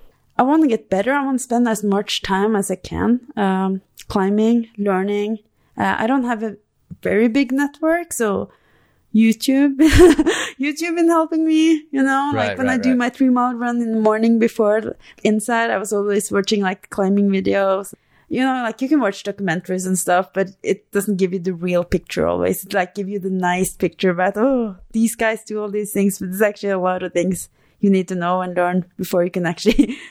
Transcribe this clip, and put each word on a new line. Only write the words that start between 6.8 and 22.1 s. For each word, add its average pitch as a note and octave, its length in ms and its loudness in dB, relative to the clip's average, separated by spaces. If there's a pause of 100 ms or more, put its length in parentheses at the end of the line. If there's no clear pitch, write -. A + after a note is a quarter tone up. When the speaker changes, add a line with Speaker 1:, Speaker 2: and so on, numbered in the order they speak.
Speaker 1:
very A3 260 2
big B3+ 240 0
network, D#4+ 600 -2
so G3+ 380 -2 (640)
YouTube, C4 640 2
<laughs> D#4 800 6
YouTube D4+ 380 -4
been E4+ 120 4
helping D#4+ 360 0
me, D#4+ 460 2
you C4+ 120 0
know, C4+ 320 0
Speaker 2:
Right, - 140 0
Speaker 1:
like, - 100 -4
when B3+ 100 0
Speaker 2:
right, B3+ 120 0
Speaker 1:
I - 20 -2
do B3+ 80 2
Speaker 2:
right. B3+ 80 2
Speaker 1:
my A#3+ 120 0
three C4 180 0
mile B3 260 2
run A#3+ 280 -2
in A3+ 100 -2
the A3 80 0
morning A3 380 2
before A3 580 0 (260)
inside, A3+ 460 0
I A3 80 -2
was G3+ 160 -6
always G3+ 400 -2
watching, G3+ 300 0
like, F#3+ 260 -6
climbing G3+ 400 0
videos. G3 640 0 (380)
You A#3+ 100 -2
know, C4 220 -2
like, A3 180 -8
you C4 80 -4
can D4+ 120 2
watch G3+ 220 -2
documentaries F#3 640 -6
and F#3 120 -2
stuff, F3+ 340 0
but F#3+ 160 -2 (140)
it - 300 -4
doesn't G3+ 260 -2
give F#3 160 0
you G3 40 -4
the F3+ 140 -4
real F3 320 -2
picture - 420 -2